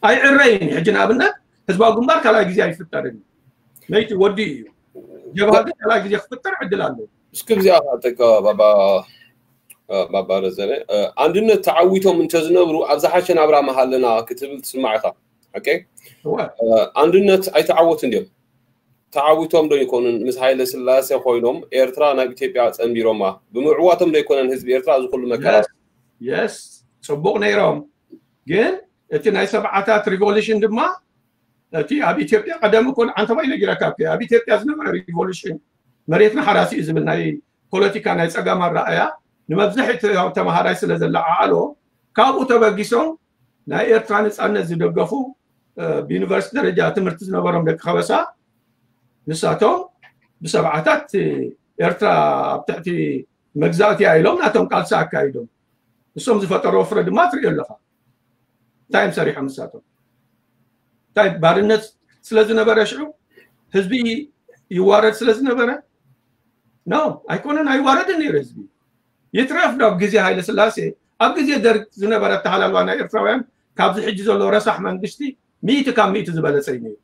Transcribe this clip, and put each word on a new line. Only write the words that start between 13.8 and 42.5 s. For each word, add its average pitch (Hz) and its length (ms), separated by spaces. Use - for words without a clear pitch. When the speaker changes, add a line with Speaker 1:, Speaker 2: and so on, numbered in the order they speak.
Speaker 2:
ክትብል 135 380
ትስማዕ 127 340
ኢኻ። 107 120
ኦኬ? - 140
Speaker 1:
እዋ። 147 120
Speaker 2:
እ፣ 117 100
ኣንድነት 190 540
ኣይተዓወቱን 160 600
ድዮም? 101 180
ተዓዊቶም 156 520
ዶ 151 100
ይኮኑን? 123 440
ምስ 120 180
ሃይለ 131 260
ስላሴ 127 540
ኮይኖም 120 400
ኤርትራ 131 400
ናብ 131 180
ኢትዮጵያ 127 320
ጸንቢሮማ 113 500
ብምዕዋቶም 165 600
ዶ 151 80
ይኮነን 135 320
ህዝቢ 123 220
ኤርትራ 131 220
እዚ 131 140
ኩሉ 127 200
መከራ? 120 280
Speaker 1:
የስ፣ 107 140
የስ፣ 147 340
ጽቡቕ 156 360
ነይሮም። 202 380
ግን 220 260
እቲ 151 180
ናይ 196 180
ሰብዓታት 208 600
ሪቮሉሽን 208 520
ድማ 214 200
እቲ 151 160
ኣብ 175 160
ኢትዮጵያ 220 400
ቀደም 220 300
እኮ 269 160
ንዓንተ 214 280
ባይ 226 160
ነጊረካ 196 380
እኮ - 200
ኣብ 160 160
ኢትዮጵያ 233 340
ዝነበረ 294 380
ሪቮሉሽን 180 600
መሬትና 208 340
ሓራሲ 196 300
እዩ - 120
ዝብል 160 200
ናይ 156 180
ፖለቲካ 196 400
ናይ 175 160
ጸጋም 185 320
ኣረኣእያ 170 400
ንመብዛሕትኡ 208 640
ተምሃራይ 180 440
ስለ - 220
ዘለዓዓሎ 170 560
ካብኡ 262 300
ተበጊሶም 226 600